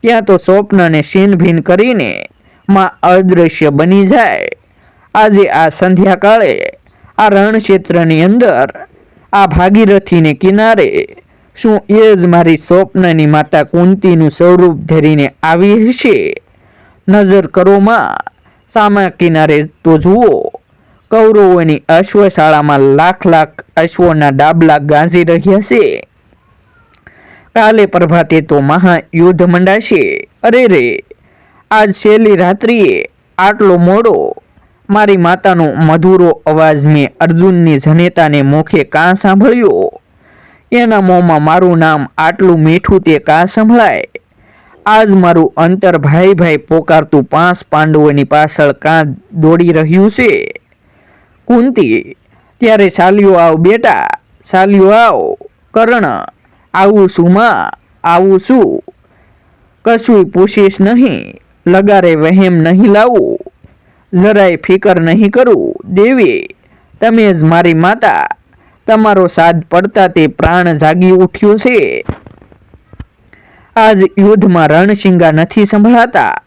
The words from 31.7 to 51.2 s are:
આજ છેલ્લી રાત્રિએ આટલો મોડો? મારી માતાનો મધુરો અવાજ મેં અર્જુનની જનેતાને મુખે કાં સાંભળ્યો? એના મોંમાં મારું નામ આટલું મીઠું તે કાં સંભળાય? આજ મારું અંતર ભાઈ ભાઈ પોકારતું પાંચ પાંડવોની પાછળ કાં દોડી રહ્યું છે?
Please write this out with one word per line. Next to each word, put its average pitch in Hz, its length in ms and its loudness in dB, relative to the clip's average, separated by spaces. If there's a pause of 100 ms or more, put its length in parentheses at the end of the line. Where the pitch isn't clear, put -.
આજ 214 220 0
છેલ્લી 214 440 2
રાત્રિએ 190 720 -2 (300)
આટલો 196 400 0
મોડો? 180 580 0 (540)
મારી 202 260 0
માતાનો 170 580 -2
મધુરો 165 720 0
અવાજ 156 380 0
મેં 147 240 0 (120)
અર્જુનની 170 580 0
જનેતાને 156 640 0
મુખે 147 420 0
કાં 170 300 0
સાંભળ્યો? 196 840 0 (720)
એના 233 280 0
મોંમાં 180 420 2
મારું 170 360 0
નામ 156 300 -2 (100)
આટલું 170 420 0
મીઠું 175 400 0
તે 160 180 0
કાં 160 280 0
સંભળાય? 220 640 0 (760)
આજ 214 220 2
મારું 175 480 2
અંતર 175 420 0
ભાઈ 160 360 0
ભાઈ 165 220 0
પોકારતું 156 680 -2
પાંચ 175 480 -2
પાંડવોની 151 520 0
પાછળ 151 480 0
કાં 156 400 -2 (200)
દોડી 165 360 0
રહ્યું 165 420 0
છે? 214 500 -4 (840)